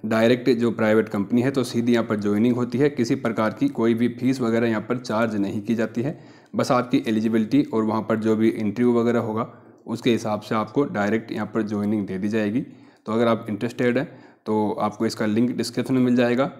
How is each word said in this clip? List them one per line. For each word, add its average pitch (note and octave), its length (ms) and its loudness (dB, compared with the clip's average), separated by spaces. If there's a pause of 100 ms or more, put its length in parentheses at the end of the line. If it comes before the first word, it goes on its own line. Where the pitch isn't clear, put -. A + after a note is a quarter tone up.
डायरेक्ट A#2 440 2
जो A#2 200 2
प्राइवेट A2 380 2
कंपनी A2 340 0
है C3+ 80 2
तो C3+ 140 -2
सीधी A#2+ 280 0
यहाँ A#2 120 2
पर G#2+ 160 -2
ज्वाइनिंग G#2 360 2
होती A#2+ 220 -2
है, C#3+ 120 4
किसी B2 240 0
प्रकार A2 460 -2
की C#3 80 2
कोई A#2 260 2
भी A#2 160 2
फीस B2+ 300 -2
वगैरह A#2 280 2
यहाँ A2 140 0
पर B2 160 -4
चार्ज A2 380 -2
नहीं G2+ 260 -2
की A#2 120 0
जाती A2 280 -2
है। D3 160 -6 (380)
बस A#2+ 160 0
आपकी B2 340 2
एलिजिबिलिटी A2+ 580 2
और A2 200 0
वहाँ G#2+ 180 -2
पर A2+ 140 0
जो A2 200 2
भी A2 120 4
इंटरव्यू A2 440 0
वगैरह A#2 280 2
होगा A2+ 320 -4 (340)
उसके A#2 240 -2
हिसाब G#2+ 300 0
से - 140 -6
आपको A2 300 0
डायरेक्ट G#2 480 -2
यहाँ A2 140 -4
पर A2+ 160 -2
ज्वाइनिंग G#2 440 -2
दे F#2 120 -6
दी G#2 100 -4
जाएगी। G#2+ 320 0 (460)
तो G#2+ 60 -4
अगर A#2 160 2
आप A2+ 200 0
इंटरेस्टेड A#2+ 500 -2
हैं C#3+ 100 -2 (380)
तो G#2+ 240 0 (100)
आपको G#2+ 260 -2
इसका A2 200 -2
लिंक A#2 240 2
डिस्क्रिप्शन A#2+ 440 -4
में B2+ 60 4
मिल B2 160 4
जाएगा B2 440 2